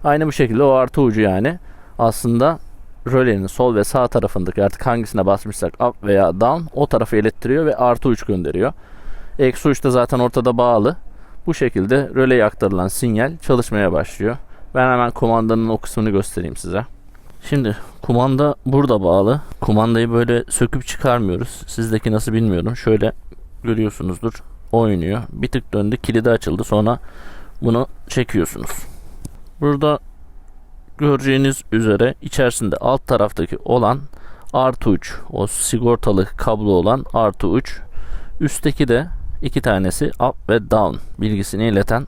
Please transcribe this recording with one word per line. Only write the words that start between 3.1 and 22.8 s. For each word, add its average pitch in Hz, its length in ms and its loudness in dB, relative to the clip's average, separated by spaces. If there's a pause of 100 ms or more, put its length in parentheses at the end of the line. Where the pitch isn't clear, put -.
sol 123 280 0
ve 104 100 2
sağ 127 240 0
tarafındaki 98 560 0
artık - 220 -2
hangisine 113 400 0
basmışsak 98 560 -2
up 123 220 -2
veya 98 360 2
down 143 220 2 (120)
o 143 120 0
tarafa 113 300 0
ilettiriyor 120 500 0
ve 151 100 0
artı 123 320 2
uç 117 140 2
gönderiyor. 90 500 -2 (680)
Eksi 131 300 2
uç 135 160 0
da 135 60 4
zaten 123 280 2
ortada 123 400 2
bağlı. 120 380 4 (500)
Bu 165 80 0
şekilde 127 600 0
röleye 131 300 4
aktarılan 95 440 0
sinyal 123 500 0
çalışmaya 107 540 2
başlıyor. 101 440 -2 (380)
Ben 127 180 4
hemen 120 180 2
kumandanın 113 580 2
o 110 100 0
kısmını 110 320 -2
göstereyim 90 460 -2
size. 95 300 -4 (560)
Şimdi 123 340 0 (260)
kumanda 135 520 2 (120)
burada 131 360 2
bağlı. 98 380 4 (200)
Kumandayı 113 500 2
böyle 117 380 2
söküp - 380 0
çıkarmıyoruz. 120 800 -2
Sizdeki 110 460 -2
nasıl 110 200 0
bilmiyorum. 110 440 0
Şöyle 110 360 2 (500)